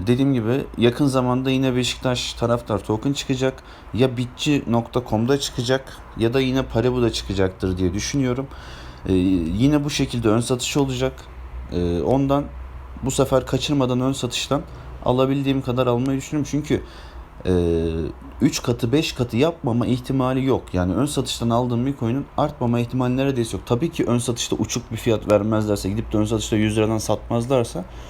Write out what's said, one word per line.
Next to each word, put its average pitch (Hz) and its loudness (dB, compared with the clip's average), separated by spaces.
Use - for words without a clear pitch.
dediğim 135 4
gibi 120 0
yakın 117 4
zamanda 131 2
yine 131 2
Beşiktaş 123 -2
taraftar 117 0
token 110 -2
çıkacak. 131 -2
Ya 123 2
bitçi 131 -2
nokta 117 0
com'da 120 2
çıkacak 131 -2
ya 117 2
da 135 4
yine 131 2
Paribu'da 123 2
çıkacaktır 92 -2
diye 90 0
düşünüyorum. 127 -2
Ee, 95 0
yine 95 4
bu 147 -2
şekilde 123 0
ön 110 6
satış 123 -2
olacak. 131 0
Ee, 87 0
ondan 139 2
bu 123 -2
sefer 131 2
kaçırmadan 131 0
ön 131 2
satıştan 135 -2
alabildiğim 135 2
kadar 127 0
almayı 127 2
düşünüyorum. 143 -4
Çünkü, 143 0
e, 92 4
üç 143 2
katı, 117 0
beş 156 2
katı 120 -2
yapmama 131 2
ihtimali 131 0
yok. 127 2
Yani 90 2
ön 120 2
satıştan 127 -2
aldığım 120 0
bir 139 -2
coin'in 131 -2
artmama 127 0
ihtimali 123 0
neredeyse 131 0
yok. 92 -10
Tabii 127 0
ki 160 -2
ön 120 2
satışta - -2
uçuk - -4
bir 113 -4
fiyat 107 2
vermezlerse, 104 2
gidip 110 -2
de 110 2
ön 107 4
satışta 107 0
yüz 107 2
liradan 110 4
satmazlarsa 117 0